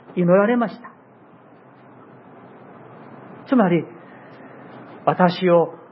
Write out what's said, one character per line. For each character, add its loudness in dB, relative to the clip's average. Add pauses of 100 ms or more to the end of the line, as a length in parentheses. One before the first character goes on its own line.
(160)
祈 0
ら 6
れ 0
ま -2
し -14
た。 -20 (2500)
つ 0
ま 2
り、 0 (1200)
「私 2
を 2 (180)